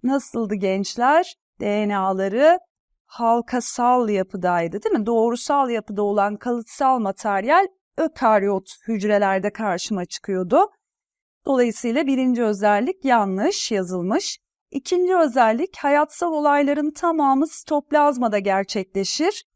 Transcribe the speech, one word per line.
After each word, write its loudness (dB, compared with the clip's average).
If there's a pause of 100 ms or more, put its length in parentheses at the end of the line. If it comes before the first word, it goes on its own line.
Nasıldı -2
gençler? 0 (240)
D 0
N -2
A'ları 2 (480)
halkasal 0
yapıdaydı, -2
değil 0
mi? 0
Doğrusal 0
yapıda -4
olan 0
kalıtsal -2
materyal 0 (300)
ökaryot 0 (200)
hücrelerde 0
karşıma -4
çıkıyordu. 0 (760)
Dolayısıyla 0
birinci 0
özellik 0
yanlış 0
yazılmış. -4 (320)
İkinci 0
özellik 2
hayatsal 0
olayların 0
tamamı 0
sitoplazmada 0
gerçekleşir. -2 (120)